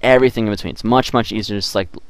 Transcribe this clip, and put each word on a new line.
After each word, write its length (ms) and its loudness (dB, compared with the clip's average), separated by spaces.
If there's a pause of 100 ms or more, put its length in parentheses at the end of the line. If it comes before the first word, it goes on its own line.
everything 440 4
in 60 0
between. 200 -6
It's 120 -10
much, 280 2
much 200 0
easier 260 -4
to 40 -4
select, 340 -4 (140)